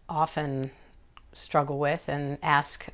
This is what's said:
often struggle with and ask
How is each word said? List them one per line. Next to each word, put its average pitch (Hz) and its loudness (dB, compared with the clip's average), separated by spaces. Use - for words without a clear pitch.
often 151 -2
struggle 143 0
with 147 0
and 143 -2
ask - 2